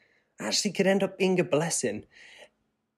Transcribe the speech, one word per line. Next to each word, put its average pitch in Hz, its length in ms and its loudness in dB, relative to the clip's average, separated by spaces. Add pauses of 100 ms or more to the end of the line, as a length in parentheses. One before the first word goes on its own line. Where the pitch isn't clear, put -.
(400)
actually - 320 -2
could 180 140 0
end 196 160 4
up 190 160 -4
being 185 220 2
a 170 40 2
blessing. 139 640 -2 (920)